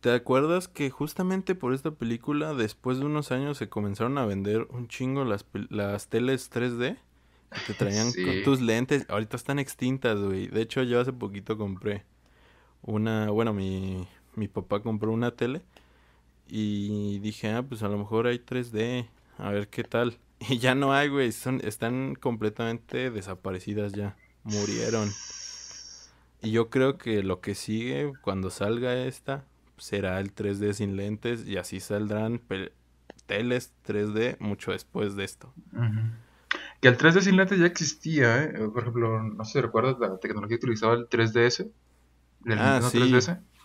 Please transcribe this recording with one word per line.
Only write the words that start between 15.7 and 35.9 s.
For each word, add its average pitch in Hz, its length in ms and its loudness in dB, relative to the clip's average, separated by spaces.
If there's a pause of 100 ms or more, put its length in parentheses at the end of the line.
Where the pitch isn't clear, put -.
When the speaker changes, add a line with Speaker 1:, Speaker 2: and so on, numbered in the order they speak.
Speaker 1:
y 104 680 -4
dije, 107 320 -6
"Ah, 117 120 -2
pues 127 200 -8
a 104 60 -2
lo 104 100 -2
mejor 110 280 0
hay 123 120 0
tres 123 340 -6
D, 117 340 -2 (300)
a 101 140 -6
ver 101 180 -2
qué - 160 -6
tal". 117 380 -2
<laughs> - 260 -16
Y 127 100 2
ya 127 160 4
no 139 200 2
hay, 143 160 4
güey, 135 220 2
son, 131 300 -4
están 127 520 -4
completamente 117 960 -4
desaparecidas 101 840 -6
ya, 101 240 -6 (280)
murieron. 107 680 -2 (1300)
Y 110 100 -2
yo 113 180 2
creo 131 260 2
que 107 260 0
lo 92 180 -2
que 101 140 -4
sigue 131 580 -4 (100)
cuando 95 280 -2
salga 117 540 -2
esta 135 400 -6 (320)
será 98 440 -2
el 98 120 -6
tres 101 260 -4
D 104 140 0
sin 98 240 -2
lentes 107 500 -4
y 95 120 -4
así 92 220 -8
saldrán 107 680 -2
pel-, 95 240 -6 (540)
teles 123 560 -2
tres 104 320 -2
D 113 260 0
mucho 101 320 -4
después 101 440 -4
de 98 80 -4
esto. - 280 -14 (220)
Speaker 2:
Ujú. 113 260 0 (800)